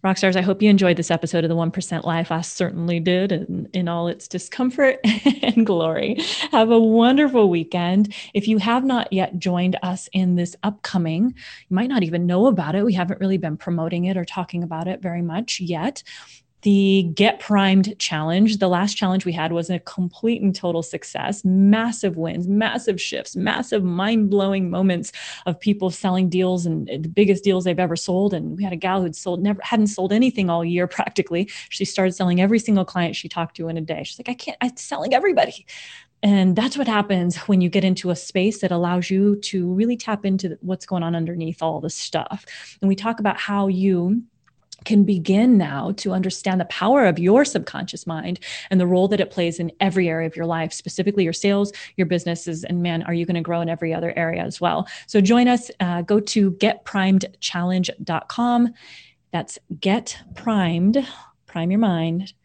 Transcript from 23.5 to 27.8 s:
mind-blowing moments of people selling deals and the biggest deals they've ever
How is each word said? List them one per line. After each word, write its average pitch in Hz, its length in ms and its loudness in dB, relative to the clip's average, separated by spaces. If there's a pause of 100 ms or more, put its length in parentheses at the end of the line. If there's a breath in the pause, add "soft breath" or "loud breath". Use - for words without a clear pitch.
mind-blowing 196 880 0
moments 180 400 0 (340 loud breath)
of 175 140 -2
people 202 320 0
selling 185 360 0
deals 180 380 0
and 160 220 -2
the 160 200 -6
biggest 196 360 2
deals 185 220 2
they've 175 120 0
ever 170 180 0